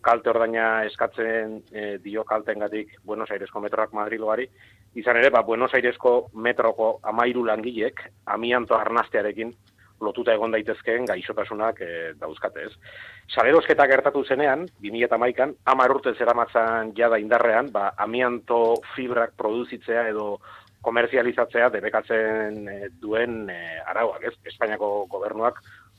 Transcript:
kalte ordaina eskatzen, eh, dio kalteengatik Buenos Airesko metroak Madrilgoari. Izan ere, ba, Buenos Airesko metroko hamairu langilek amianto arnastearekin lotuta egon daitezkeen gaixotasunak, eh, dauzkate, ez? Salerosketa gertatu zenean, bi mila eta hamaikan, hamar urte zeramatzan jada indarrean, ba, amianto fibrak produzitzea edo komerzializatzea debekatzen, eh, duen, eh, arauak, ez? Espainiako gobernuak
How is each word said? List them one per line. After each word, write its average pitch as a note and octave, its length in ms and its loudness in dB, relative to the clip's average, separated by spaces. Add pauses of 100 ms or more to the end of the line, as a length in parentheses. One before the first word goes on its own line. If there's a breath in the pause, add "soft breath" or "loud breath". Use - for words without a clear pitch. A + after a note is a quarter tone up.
kalte A#2 280 2
ordaina A2+ 560 0
eskatzen, A2+ 720 -4 (120)
eh, G#2 320 -8
dio G#2+ 200 -6
kalteengatik G#2+ 720 -6 (100)
Buenos G#2+ 280 -8
Airesko G2+ 280 -8
metroak G#2+ 340 -4
Madrilgoari. A2 520 -4 (500 soft breath)
Izan A#2 240 0
ere, C3+ 100 6
ba, A#2+ 140 6
Buenos A#2 320 0
Airesko B2 580 2
metroko A2+ 720 0
hamairu A#2+ 420 0
langilek A2 540 -4 (260)
amianto A2+ 520 0
arnastearekin A2 720 -2 (480 soft breath)
lotuta A2+ 320 -2
egon A2+ 240 0
daitezkeen A2+ 500 -2
gaixotasunak, G#2+ 760 -4
eh, E2 360 -10
dauzkate, D#2 500 -10
ez? - 20 -18 (640 loud breath)
Salerosketa C#3+ 560 6
gertatu C3+ 320 2
zenean, C#3+ 400 0 (160)
bi G#2 160 -10
mila A#2+ 140 2
eta A2+ 100 2
hamaikan, B2 340 0 (120)
hamar C3 260 6
urte C3 240 0
zeramatzan A2+ 800 2
jada A2+ 240 4
indarrean, A#2 520 4
ba, G2+ 260 -2
amianto A#2 840 0 (160)
fibrak A#2+ 400 -2
produzitzea A#2 720 -4
edo G#2+ 320 -4 (420 loud breath)
komerzializatzea A#2+ 880 2
debekatzen, A2 1000 0
eh, G2 200 -10 (120)
duen, A2 480 -2
eh, E2 360 -10
arauak, G#2+ 380 -2
ez? A#2 100 -6 (120)
Espainiako G#2 680 -4
gobernuak G#2 480 -4 (400 loud breath)